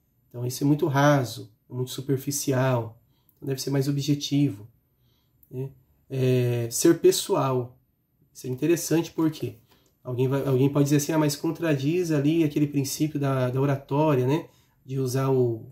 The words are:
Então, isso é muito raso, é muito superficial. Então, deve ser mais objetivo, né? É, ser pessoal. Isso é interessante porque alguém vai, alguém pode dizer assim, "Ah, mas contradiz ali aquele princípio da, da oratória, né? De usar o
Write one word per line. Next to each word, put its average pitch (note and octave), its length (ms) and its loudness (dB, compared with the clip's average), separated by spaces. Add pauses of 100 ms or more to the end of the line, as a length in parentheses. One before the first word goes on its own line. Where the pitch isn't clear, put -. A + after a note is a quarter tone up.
(280)
Então, B2 180 -8
isso B2 180 -6
é - 20 2
muito D3 200 2
raso, C#3 640 2 (160)
é B2+ 60 -16
muito B2+ 160 -6
superficial. C3 1080 -2 (380)
Então, C#3+ 120 -12
deve C3+ 120 -4
ser C#3 100 -6
mais C#3 180 0
objetivo, C#3+ 800 -2 (840)
né? C3+ 200 -10 (380)
É, B2 640 0
ser E3 300 2
pessoal. C3+ 800 0 (540)
Isso - 140 -16
é B2+ 40 -8
interessante D#3 600 0
porque D#3 460 -4 (460)
alguém B2+ 260 -2
vai, C#3 180 0
alguém C#3 240 4
pode C#3+ 140 2
dizer D3 120 2
assim, C#3+ 160 0
"Ah, D#3+ 60 2
mas D3+ 180 2
contradiz D#3+ 760 -2
ali D3+ 320 2
aquele D3 220 0
princípio C#3+ 540 -2
da, C3+ 300 0
da B2+ 100 -2
oratória, C#3 640 2
né? D#3 220 0 (380)
De C3+ 120 -6
usar C3+ 300 -2
o A#2+ 440 2